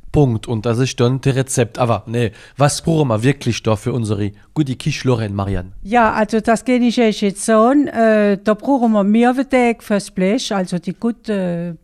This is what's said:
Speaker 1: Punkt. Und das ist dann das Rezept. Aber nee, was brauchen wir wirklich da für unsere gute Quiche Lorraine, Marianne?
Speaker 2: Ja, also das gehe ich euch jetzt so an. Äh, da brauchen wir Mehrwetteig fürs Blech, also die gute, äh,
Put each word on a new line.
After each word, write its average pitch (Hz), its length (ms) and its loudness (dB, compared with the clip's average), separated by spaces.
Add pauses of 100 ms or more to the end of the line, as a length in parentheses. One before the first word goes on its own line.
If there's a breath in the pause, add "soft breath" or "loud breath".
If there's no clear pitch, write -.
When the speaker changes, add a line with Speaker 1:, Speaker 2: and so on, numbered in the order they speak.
(120)
Speaker 1:
Punkt. 127 360 2
Und 113 160 -4
das 117 140 0
ist 127 200 -2
dann 127 220 2
das 139 140 0
Rezept. 127 440 -2
Aber 117 280 0
nee, 117 260 -2 (240 loud breath)
was 139 240 2
brauchen 156 280 0
wir 110 140 0
wirklich 123 400 0
da 110 140 0
für 117 160 -4
unsere 104 400 -2 (220 soft breath)
gute 135 200 -2
Quiche - 320 -4
Lorraine, 110 280 0
Marianne? 95 380 -4 (100)
Speaker 2:
Ja, 220 320 2
also 214 260 0
das 220 240 0
gehe 247 140 0
ich 240 200 2
euch 220 220 2
jetzt 202 240 -2
so - 80 0
an. 254 340 4
Äh, 214 560 2
da 214 120 0
brauchen 233 380 0
wir 208 120 2
Mehrwetteig 240 800 2
fürs 202 280 -4
Blech, 202 440 -2
also 185 240 -4
die 175 160 -8
gute, 226 400 -6
äh, 175 500 -4